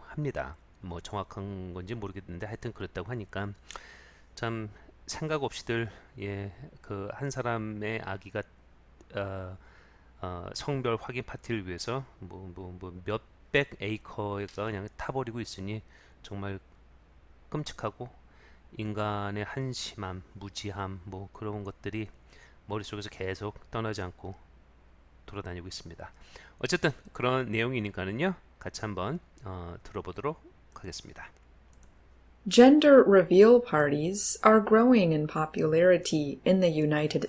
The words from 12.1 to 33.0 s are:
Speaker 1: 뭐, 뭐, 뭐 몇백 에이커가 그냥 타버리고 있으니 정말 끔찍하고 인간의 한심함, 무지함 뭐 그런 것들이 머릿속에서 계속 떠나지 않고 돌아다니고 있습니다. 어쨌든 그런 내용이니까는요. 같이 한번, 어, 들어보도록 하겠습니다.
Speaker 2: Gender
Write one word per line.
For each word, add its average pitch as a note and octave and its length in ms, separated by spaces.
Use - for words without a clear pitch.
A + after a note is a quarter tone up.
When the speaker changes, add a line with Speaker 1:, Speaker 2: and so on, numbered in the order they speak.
Speaker 1:
뭐, F#2 360
뭐, F2+ 240
뭐 F2+ 280
몇백 - 760
에이커가 G2+ 840
그냥 G#2 200
타버리고 A#2+ 420
있으니 G#2 400
정말 G2 360
끔찍하고 B2 640
인간의 G#2 680
한심함, G2+ 800
무지함 G2 720
뭐 F#2+ 280
그런 G#2 320
것들이 G2+ 460
머릿속에서 G#2 420
계속 F#2+ 640
떠나지 A2 320
않고 F#2 320
돌아다니고 F2+ 420
있습니다. - 440
어쨌든 E3+ 320
그런 B2+ 380
내용이니까는요. A2+ 840
같이 - 220
한번, G#2+ 380
어, F2 380
들어보도록 G2+ 580
하겠습니다. - 560
Speaker 2:
Gender C#4 540